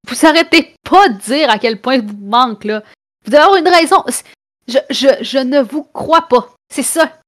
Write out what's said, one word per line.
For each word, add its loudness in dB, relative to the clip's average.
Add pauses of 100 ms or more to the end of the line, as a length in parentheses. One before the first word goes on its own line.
Vous -2
arrêtez 2 (100)
pas 4
de -6
dire -2
à 0
quel -4
point -2
vous -12
manque, -2
là. -6 (400)
Vous -12
devez 4
avoir 4
une 0
raison. 2 (640)
Je, -2 (100)
je, 0
je -6
ne 0
vous -6
crois -2
pas. -2 (220)
C'est -6
ça. -4